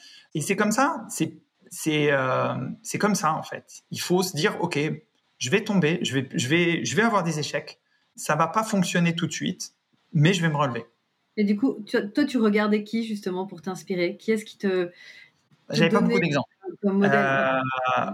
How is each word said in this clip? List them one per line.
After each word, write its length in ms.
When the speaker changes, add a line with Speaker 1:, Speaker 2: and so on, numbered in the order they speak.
Speaker 1:
Et 80
c'est 140
comme 160
ça, 380
c'est, 240
c'est, 420
euh, 440
c'est 180
comme 160
ça 180
en 100
fait. 480
Il 80
faut 240
se 120
dire, « 260
OK, 180
je 100
vais 140
tomber, 400
je 100
vais, 200
je 140
vais, 380
je 100
vais 80
avoir 200
des 160
échecs. 400
Ça 200
va 120
pas 160
fonctionner 500
tout 140
de 60
suite, 400
mais 200
je 80
vais 80
me 80
relever. » 280
Speaker 2:
Et 40
du 120
coup, 300
tu, 120
toi, 120
tu 140
regardais 440
qui, 220
justement, 400
pour 160
t'inspirer ? 560
Qui 140
est-ce 120
qui 140
te, 280
te 60
Speaker 1:
J'avais 200
pas 100
beaucoup 140
Speaker 2:
donnait 120
Speaker 1:
d'exemples. 220
Speaker 2:
comme 160
modèle ? 180
Speaker 1:
Euh, 1000